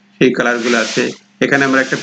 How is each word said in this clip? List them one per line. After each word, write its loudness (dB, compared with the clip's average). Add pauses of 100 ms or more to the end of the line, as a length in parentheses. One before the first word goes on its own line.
(180)
সেই 4
কালারগুলো 0
আছে। -2 (280)
এখানে 2
আমরা 2
একটা -2